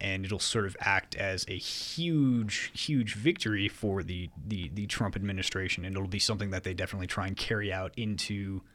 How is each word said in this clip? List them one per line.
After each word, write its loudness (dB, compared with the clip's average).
and 0
it'll -2
sort 2
of -4
act 2
as 0
a -4
huge, 2
huge 2
victory 2
for 0
the, -4
the, -2
the -2
Trump 0
administration, -2
and -4
it'll 0
be -2
something 2
that -2
they -2
definitely -2
try -2
and -2
carry 0
out -2
into -2